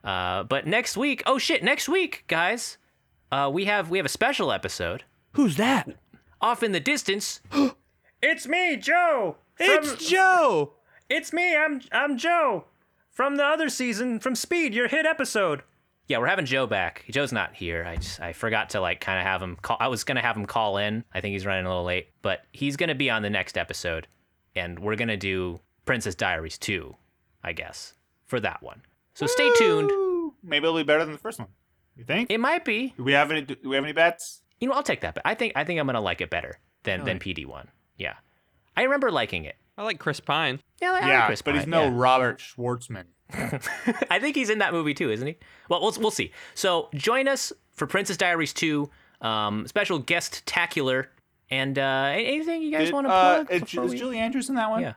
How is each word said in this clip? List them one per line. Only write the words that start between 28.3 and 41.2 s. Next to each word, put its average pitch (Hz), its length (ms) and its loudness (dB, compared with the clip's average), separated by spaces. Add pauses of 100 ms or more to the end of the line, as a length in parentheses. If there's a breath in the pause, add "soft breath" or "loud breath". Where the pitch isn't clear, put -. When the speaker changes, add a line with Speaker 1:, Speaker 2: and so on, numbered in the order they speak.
Speaker 1:
that 98 220 -4
one. - 180 -18 (380)
So - 80 -2
stay 480 320 4
tuned. 427 320 4
Speaker 3:
Woo! 359 440 0 (100)
Maybe 151 220 0
it'll 165 100 4
be 160 80 0
better 151 200 4
than 156 80 -6
the 147 60 -10
first 226 220 -10
one. - 80 -10 (480)
You 120 80 -20
think? 196 260 0
Speaker 1:
It 220 80 2
might 320 260 0
be. 240 320 -2
Speaker 3:
Do 135 60 -8
we 135 100 4
have 143 200 6
any, 151 100 0
do 135 140 -8 (120)
we 135 60 0
have 139 100 2
any 151 80 -6
bets? 170 500 2 (180)
Speaker 1:
You 247 80 -2
know, 269 60 0
I'll 285 100 0
take - 160 -2
that 80 160 -6
bet. - 80 -6
I 202 100 0
think, 233 220 -4
I 147 80 2
think 165 160 -2
I'm 139 60 0
gonna 123 140 0
like 90 200 -2
it 87 100 -4
better 80 280 -6 (260)
than, 92 160 -2
than 73 60 -6
Speaker 3:
Really? 92 120 -2
Speaker 1:
P 92 160 -6
D 78 100 -8
one. 64 240 -16 (280)
Yeah. 76 180 -8 (600)
I 214 80 2
remember 269 260 2
liking 107 340 -2
it. 71 120 -14 (200)
Speaker 2:
I 202 60 -10
like 220 160 -4
Chris 147 220 -4
Pine. 147 400 -2 (200)
Speaker 1:
Yeah, 359 100 0
I - 20 2
like 370 120 0
Speaker 3:
Yeah, 127 220 6